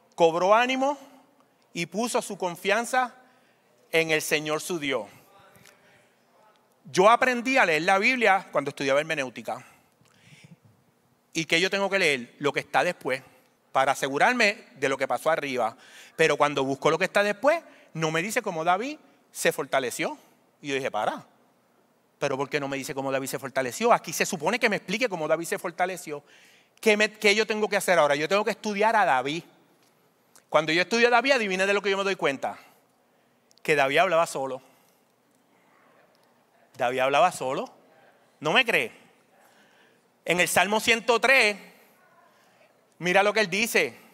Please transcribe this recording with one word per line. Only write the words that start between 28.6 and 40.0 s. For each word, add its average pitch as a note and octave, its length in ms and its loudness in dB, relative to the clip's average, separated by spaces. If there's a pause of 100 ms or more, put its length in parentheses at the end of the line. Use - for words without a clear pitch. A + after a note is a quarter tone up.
a G#3 100 4
David. C#3+ 380 0 (1040)
Cuando D#3 240 2
yo E3+ 100 2
estudio A#3 260 2
a A#3+ 40 0
David, B3 220 4
adivina G3 320 0
de G3+ 80 2
lo G3+ 80 0
que G3+ 80 -2
yo G3 80 0
me G3 60 -2
doy F#3+ 120 -2
cuenta. C3+ 420 -4 (1040)
Que D#3+ 140 0
David C#3+ 220 2
hablaba E3+ 280 4
solo. C3+ 360 -8 (2250)
David B2+ 220 -2
hablaba C#3+ 320 4
solo. D#3 420 -6 (680)
¿No D3+ 140 -2
me B3 120 4
cree? D#3+ 260 -2 (1300)